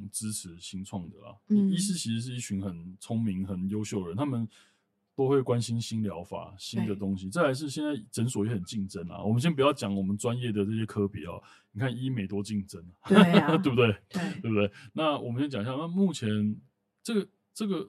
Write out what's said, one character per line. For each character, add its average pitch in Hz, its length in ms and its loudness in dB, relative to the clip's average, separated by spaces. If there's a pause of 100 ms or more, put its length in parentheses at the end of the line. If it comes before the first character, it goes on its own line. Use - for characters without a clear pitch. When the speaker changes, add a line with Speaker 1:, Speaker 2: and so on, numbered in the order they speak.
(100)
Speaker 1:
支 107 220 -6
持 92 260 -10
新 92 240 -10
创 95 280 -8
的 - 80 -18
啦。 - 180 -18 (120)
Speaker 2:
嗯。 202 220 4
Speaker 1:
医 185 60 2
师 196 160 0
其 117 220 -2
实 113 80 -2
是 127 120 -8
一 123 60 -8
群 98 220 -4
很 92 360 -8
聪 113 240 -4
明、 98 240 0
很 95 220 -4
优 107 160 -2
秀 104 160 -4
的 90 80 -6
人， 85 80 -6
他 139 80 -2
们 117 240 -2 (680)
都 135 140 2
会 139 120 6
关 120 220 2
心 117 180 -2
新 110 220 -2
疗 90 220 -4
法、 85 340 -12
新 - 260 -4
的 101 120 -2
东 98 200 -2
西。 92 100 -6
Speaker 2:
对。 95 40 -6
Speaker 1:
再 175 140 0
来 135 100 2
是 143 160 -6
现 160 140 -4
在 302 100 -2 (160)
诊 117 180 0
所 107 160 0
也 110 60 0
很 107 140 -2
竞 98 240 -4
争 87 200 -10
啊。 87 140 -10
我 101 100 2
们 120 80 4
先 160 140 4
不 135 60 2
要 143 120 6
讲 107 220 -2
我 98 80 0
们 98 160 0
专 117 180 0
业 120 140 -2
的 101 140 2
这 104 80 -2
些 110 120 0
科 104 220 0
别 85 200 -6
哦， 87 140 -10 (300)
你 - 80 -12
看 127 180 -2
医 127 140 -4
美 110 160 -2
多 101 160 -4
竞 101 240 -4
争 85 180 -16 (180)
啊。 - 60 -16
Speaker 2:
对 196 100 10 (160)
啊。 165 240 6
Speaker 1:
<laughs> - 40 0
对 143 80 2
不 117 60 2
对？ 120 100 8 (240)
Speaker 2:
对。 180 320 -4
Speaker 1:
对 117 80 -2
不 110 60 2
对？ 101 120 4 (240)
那 151 240 0
我 120 140 -6
们 120 100 -2
先 147 80 0
讲 120 140 -4
一 - 20 -4
下， 127 60 -4
那 143 160 -6
目 180 260 2
前 107 440 0 (440)
这 233 140 -4
个、 196 140 0 (260)
这 226 120 -4
个、 190 220 -2